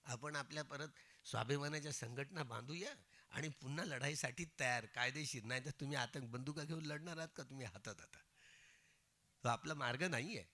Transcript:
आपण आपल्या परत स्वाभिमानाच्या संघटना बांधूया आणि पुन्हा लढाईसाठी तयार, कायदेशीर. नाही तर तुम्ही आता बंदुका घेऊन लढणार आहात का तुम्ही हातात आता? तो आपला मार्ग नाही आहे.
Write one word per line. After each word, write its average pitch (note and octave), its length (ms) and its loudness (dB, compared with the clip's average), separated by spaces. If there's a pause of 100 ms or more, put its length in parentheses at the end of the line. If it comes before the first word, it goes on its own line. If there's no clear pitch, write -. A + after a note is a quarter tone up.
आपण C#3 320 -2
आपल्या D3 280 0
परत C#3+ 240 -4 (360)
स्वाभिमानाच्या C#3+ 680 2
संघटना C#3 500 -2
बांधूया C#3+ 520 -4 (360)
आणि D3+ 180 0
पुन्हा C#3 360 -2
लढाईसाठी C#3+ 600 0 (160)
तयार, B2 260 6
कायदेशीर. C3 560 2
नाही B2+ 220 0
तर D3 60 -2
तुम्ही C#3+ 260 -2
आता B2+ 240 0
बंदुका C3 440 -4
घेऊन D#3+ 200 -2
लढणार D#3 320 -4
आहात D#3+ 200 -4
का D3+ 60 -8
तुम्ही C3 240 -6
हातात G2 340 -8
आता? - 180 -18 (1300)
तो B2 40 6
आपला D3 260 4
मार्ग C3 280 2
नाही F3 360 2
आहे. F2+ 160 -8